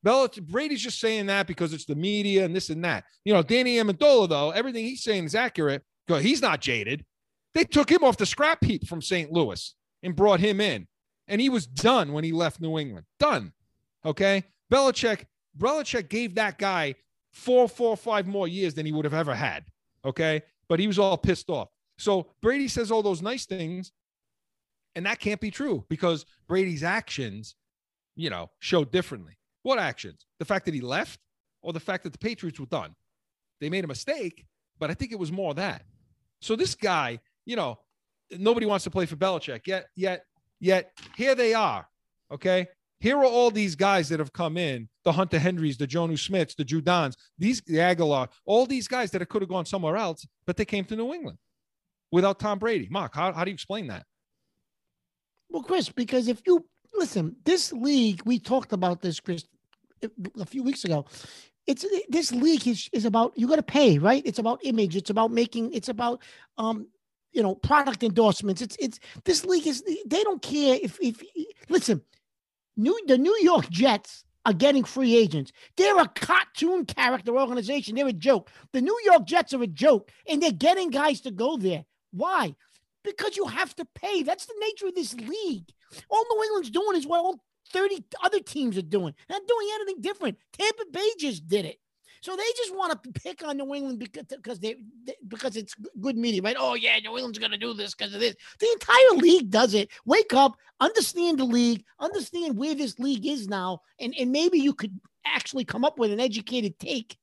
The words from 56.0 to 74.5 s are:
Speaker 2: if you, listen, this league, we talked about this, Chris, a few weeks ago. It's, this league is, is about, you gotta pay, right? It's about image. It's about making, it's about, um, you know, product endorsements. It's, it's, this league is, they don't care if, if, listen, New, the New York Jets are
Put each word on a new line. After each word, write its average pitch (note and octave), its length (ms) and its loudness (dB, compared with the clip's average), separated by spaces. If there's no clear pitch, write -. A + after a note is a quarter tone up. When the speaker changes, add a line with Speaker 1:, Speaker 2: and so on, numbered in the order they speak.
Speaker 2:
if A#3 160 -2
you, F4 200 4
listen, G#3+ 480 -2
this F4 300 2
league, A#3+ 520 2
we A#3 140 2
talked B3 320 -2
about F3+ 300 -2
this, F3 180 -4
Chris, E3+ 260 -8
a F#3+ 60 -6
few C4 180 -8
weeks C4+ 220 -4
ago. D#3 200 0
It's, C4+ 200 -2
this D4 240 0
league C4+ 340 2
is, A#3 280 -2
is G#3+ 100 0
about, A3+ 320 2
you A3+ 100 0
gotta D4+ 160 4
pay, B3+ 360 6
right? A3 280 4
It's A#3 140 -4
about A3+ 240 -2
image. A3 320 0
It's G3 140 -4
about A3 220 2
making, A#3 420 -2
it's A#3 160 -6
about, A#3+ 340 -4
um, A3 300 -4
you A3+ 100 2
know, G3 120 2
product C4+ 480 2
endorsements. G#3 580 2
It's, A#3 180 -10
it's, B3+ 200 -6
this - 180 2
league F4 240 2
is, C4+ 160 -2
they D#4+ 180 0
don't G4 180 -2
care C#4 400 2
if, F3+ 200 -6
if, A#3 200 -2
listen, A#3+ 340 2
New, C#4 200 2
the C4 100 6
New F4 240 4
York E4 280 6
Jets G3+ 540 0
are A3 80 4